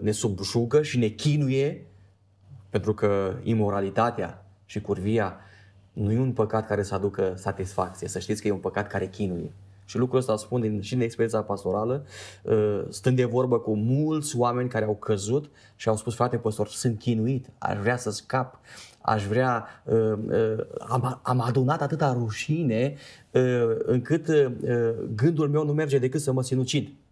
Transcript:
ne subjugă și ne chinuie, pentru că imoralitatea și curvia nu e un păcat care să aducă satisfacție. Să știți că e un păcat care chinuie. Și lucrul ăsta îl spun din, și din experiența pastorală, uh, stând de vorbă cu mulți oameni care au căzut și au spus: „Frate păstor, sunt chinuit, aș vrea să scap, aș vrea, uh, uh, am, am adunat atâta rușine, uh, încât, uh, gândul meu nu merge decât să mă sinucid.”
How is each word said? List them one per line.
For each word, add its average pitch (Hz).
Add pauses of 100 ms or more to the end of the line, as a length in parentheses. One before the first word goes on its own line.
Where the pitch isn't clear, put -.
ne 104
subjugă 117
și 147
ne 117
chinuie, 143 (840)
pentru 104
că 98 (100)
imoralitatea 101 (200)
și -
curvia 98 (560)
nu 104
e 117
un 131
păcat 110
care 101
să 98
aducă 98
satisfacție. 92
Să -
știți 107
că -
e 104
un 95
păcat 101
care 95
chinuie. 90 (340)
Și -
lucrul 127
ăsta 127
îl 107
spun 123
din, 107
și 101
din 127
experiența 113
pastorală, 104 (380)
uh, 107
stând -
de 123
vorbă 123
cu 110
mulți 147
oameni 123
care 110
au 107
căzut 107 (260)
și -
au 110
spus: 107
„Frate 123
păstor, 107
sunt 113
chinuit, 120
aș -
vrea 113
să 113
scap, - (420)
aș 107
vrea, 117 (160)
uh, 110 (160)
uh, 110 (220)
am, 127
am 131
adunat 131
atâta 143
rușine, 123 (360)
uh, 123
încât, 147
uh, 147 (680)
gândul 147
meu 151
nu 147
merge 147
decât 131
să 135
mă 131
sinucid.” 127 (220)